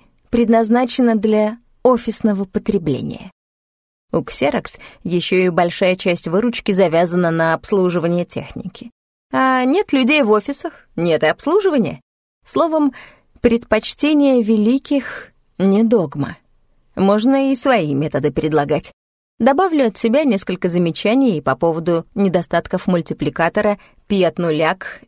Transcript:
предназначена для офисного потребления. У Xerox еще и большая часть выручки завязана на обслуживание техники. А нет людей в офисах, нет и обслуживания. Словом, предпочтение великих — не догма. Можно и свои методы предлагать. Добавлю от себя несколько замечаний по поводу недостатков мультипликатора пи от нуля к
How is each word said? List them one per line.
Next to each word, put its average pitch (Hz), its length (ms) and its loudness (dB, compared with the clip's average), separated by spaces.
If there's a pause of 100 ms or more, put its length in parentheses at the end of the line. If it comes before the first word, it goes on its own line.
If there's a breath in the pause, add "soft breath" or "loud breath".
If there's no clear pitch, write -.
(300 soft breath)
предназначена 233 840 2
для 214 420 0 (240)
офисного 220 640 0
потребления. 190 880 -4 (800)
У - 60 0
Xerox - 600 -4 (240 loud breath)
еще 175 340 -2
и 185 120 2
большая 180 480 0
часть 180 320 -2
выручки 220 420 -2
завязана 175 640 2
на 165 220 0
обслуживание 175 720 -2
техники. - 680 -14 (400)
А 262 320 0
нет 320 280 0
людей 277 300 2
в 214 80 2
офисах, 214 420 -2 (220)
нет 165 300 0
и - 20 4
обслуживания. 302 760 0 (440)
Словом, 311 480 0 (480 loud breath)
предпочтение 247 1040 2
великих — 226 840 0 (300)
не 196 240 2
догма. 170 540 0 (580)
Можно 233 560 2
и 269 60 0
свои 185 380 0
методы 147 380 0
предлагать. 151 600 -2 (460)
Добавлю 277 500 2
от 196 100 -6
себя 254 260 0
несколько 190 440 -2
замечаний 180 760 0
по 131 120 0
поводу 165 600 -2
недостатков 180 720 -2
мультипликатора 180 920 -2 (280 soft breath)
пи 196 180 0
от 160 140 -2
нуля 160 380 0
к - 320 -16